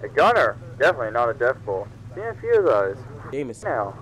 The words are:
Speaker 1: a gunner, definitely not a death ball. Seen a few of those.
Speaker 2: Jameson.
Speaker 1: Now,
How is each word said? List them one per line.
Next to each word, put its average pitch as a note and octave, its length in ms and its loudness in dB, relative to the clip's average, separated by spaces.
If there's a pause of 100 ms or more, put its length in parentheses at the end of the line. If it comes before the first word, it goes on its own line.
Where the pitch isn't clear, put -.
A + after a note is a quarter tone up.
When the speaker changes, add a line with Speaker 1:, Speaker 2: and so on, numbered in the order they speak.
Speaker 1:
a G#2+ 40 -8
gunner, D3 500 4 (200)
definitely C3 340 2
not A#2+ 180 2
a A2 40 -2
death A#2+ 320 2
ball. G2+ 220 -4 (260)
Seen G3 120 -10
a A3+ 100 -6
few A#3 240 -2
of F#3+ 60 2
those. G3 320 2 (340)
Speaker 2:
Jameson. C3+ 380 -8
Speaker 1:
Now, G#2 320 -2